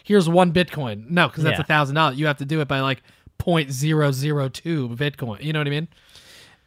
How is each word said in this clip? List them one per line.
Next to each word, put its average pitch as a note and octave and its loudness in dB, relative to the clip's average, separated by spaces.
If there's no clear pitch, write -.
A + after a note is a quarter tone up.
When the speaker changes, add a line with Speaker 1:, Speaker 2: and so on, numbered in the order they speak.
Speaker 1:
"Here's G3 4
one F3 6
Bitcoin." B2+ -2
No, E3+ 2
'cause D#3 -6
that's D#3 0
Speaker 2:
Yeah. D#3 -2
Speaker 1:
a - -20
thousand D3 0
dollars. D3+ 0
You D3+ 0
have C#3+ 0
to C#3 -8
do D#3 -2
it C#3 -4
by, C#3 -2
like, C3+ -2
point D#3+ 0
zero D3 2
zero C#3 -2
two D3 -4
Bitcoin. B2 -6
You D#3 -4
know D#3 0
what D3 -2
I C#3+ -2
mean? D3+ -4